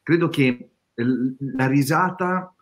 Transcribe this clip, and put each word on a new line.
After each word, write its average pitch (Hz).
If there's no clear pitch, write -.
Credo 165
che 127
l-, 127
la 131
risata 180